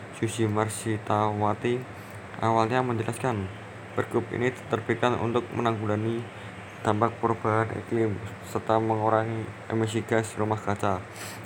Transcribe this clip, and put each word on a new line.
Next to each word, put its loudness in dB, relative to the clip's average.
Susi 0
Marsitawati, 0
awalnya 4
menjelaskan, 0
pergub 0
ini 2
diterbitkan 0
untuk 2
menanggulangi 0
dampak 4
perubahan 2
iklim 0
serta 2
mengurangi 2
emisi 2
gas 2
rumah 0
kaca. 0